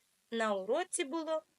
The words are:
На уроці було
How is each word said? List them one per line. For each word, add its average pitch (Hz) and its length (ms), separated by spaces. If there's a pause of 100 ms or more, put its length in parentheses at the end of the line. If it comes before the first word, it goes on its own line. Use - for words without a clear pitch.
(320)
На 220 240
уроці 269 480
було 311 400 (160)